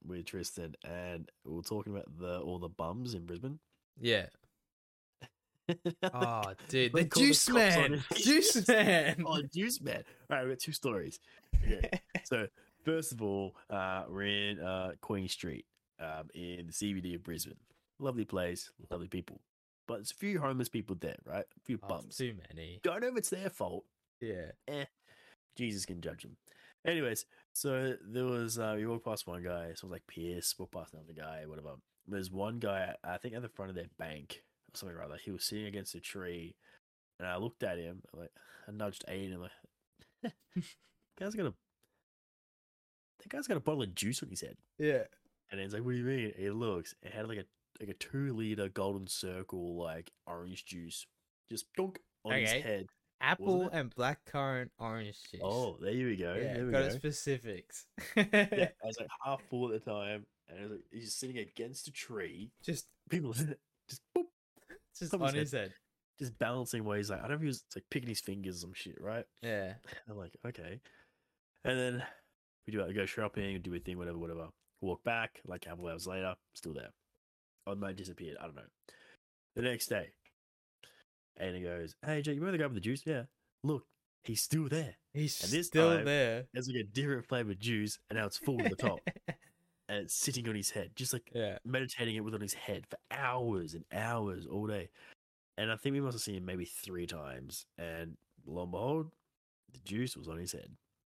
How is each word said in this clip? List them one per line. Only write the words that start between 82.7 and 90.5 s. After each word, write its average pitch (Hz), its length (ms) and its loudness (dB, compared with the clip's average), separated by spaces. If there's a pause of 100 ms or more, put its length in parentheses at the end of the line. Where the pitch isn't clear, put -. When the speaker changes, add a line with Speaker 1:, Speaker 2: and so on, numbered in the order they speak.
Speaker 1:
the 95 40 0
juice?" 117 240 0
"Yeah." 139 200 0 (380)
"Look, 143 240 0 (380)
he's 113 180 0
still 156 260 2
there." 147 280 -2 (160)
Speaker 2:
He's 147 300 0
Speaker 1:
And 98 100 0
this 170 160 4
Speaker 2:
still 165 280 8
Speaker 1:
time, 110 80 2
Speaker 2:
there. 131 480 4
Speaker 1:
there's, 127 160 -2
like, 123 80 -2
a 110 80 2
different 131 420 0
flavored 107 340 0
juice, 107 380 2 (120)
and 110 80 0
now 107 80 2
it's - 120 -4
full 131 200 0
to 160 100 2
the 117 80 2
top. 101 300 2
Speaker 2:
<laughs> - 340 -6 (480)
Speaker 1:
And 104 100 -2
it's 90 160 -4
sitting 120 340 0
on 110 80 0